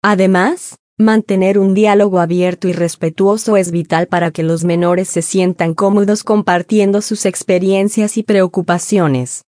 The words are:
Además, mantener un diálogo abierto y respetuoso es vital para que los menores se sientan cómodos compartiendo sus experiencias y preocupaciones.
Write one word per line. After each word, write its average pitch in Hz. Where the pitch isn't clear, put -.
Además, 190
mantener 202
un 196
diálogo 202
abierto 180
y 180
respetuoso 190
es 180
vital 170
para 170
que 165
los 165
menores 175
se 170
sientan 175
cómodos 202
compartiendo 202
sus -
experiencias 196
y 220
preocupaciones. 180